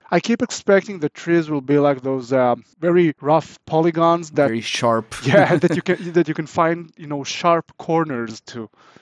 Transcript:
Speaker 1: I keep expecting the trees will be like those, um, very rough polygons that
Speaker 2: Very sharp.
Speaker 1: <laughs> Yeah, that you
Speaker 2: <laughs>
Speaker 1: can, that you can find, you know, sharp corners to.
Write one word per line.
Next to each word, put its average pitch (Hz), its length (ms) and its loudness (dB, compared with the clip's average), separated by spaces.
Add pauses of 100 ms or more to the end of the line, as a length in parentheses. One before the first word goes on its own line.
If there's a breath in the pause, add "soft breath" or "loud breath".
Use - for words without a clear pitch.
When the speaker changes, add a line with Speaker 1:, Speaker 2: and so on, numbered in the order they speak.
(120)
Speaker 1:
I - 100 2
keep 226 200 -2
expecting 196 580 0
the 147 100 -2
trees 170 400 0
will 147 120 -2
be 139 160 2
like 143 260 2
those, 131 280 -4
um, 123 320 2 (160)
very 170 400 2
rough 147 460 -2
polygons 165 640 2
that 143 160 2
Speaker 2:
Very 113 140 -2
sharp. 113 580 -2
Speaker 1:
<laughs> - 60 -14
Yeah, 165 320 4
that 160 180 0
you 170 60 -2
Speaker 2:
<laughs> - 60 -8
Speaker 1:
can, 175 260 -4
that 175 160 2
you 156 40 -8
can 151 140 -8
find, 170 480 -4
you 156 120 -18
know, 143 180 -8
sharp - 520 -2
corners 131 640 -4 (120)
to. 113 180 -14 (320 soft breath)